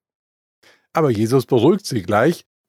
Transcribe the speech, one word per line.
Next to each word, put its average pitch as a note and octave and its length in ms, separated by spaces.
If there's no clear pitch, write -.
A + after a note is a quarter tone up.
Aber D#3 160
Jesus A2+ 340
beruhigt C#3+ 400
sie B2 160
gleich G#2+ 460